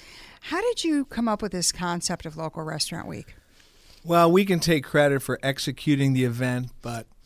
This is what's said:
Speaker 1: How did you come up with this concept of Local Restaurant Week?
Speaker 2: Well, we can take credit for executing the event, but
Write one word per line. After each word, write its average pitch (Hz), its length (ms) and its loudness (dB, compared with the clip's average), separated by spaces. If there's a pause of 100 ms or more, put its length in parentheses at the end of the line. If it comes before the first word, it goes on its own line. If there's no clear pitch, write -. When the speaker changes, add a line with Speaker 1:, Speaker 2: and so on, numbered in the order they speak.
(420)
Speaker 1:
How 339 200 -4
did 466 220 -2
you 294 220 0
come 233 220 -2
up 214 160 -2
with 202 80 -4
this 175 200 -2
concept 175 540 -4
of 156 120 -12
Local 160 260 -10
Restaurant 156 440 -8
Week? - 280 -14 (680)
Speaker 2:
Well, 170 280 6
we 190 140 6
can 180 140 2
take 160 240 2
credit 143 380 2
for - 220 -4
executing 139 680 0
the 127 120 2
event, 123 460 -2 (100)
but 117 240 -8 (200)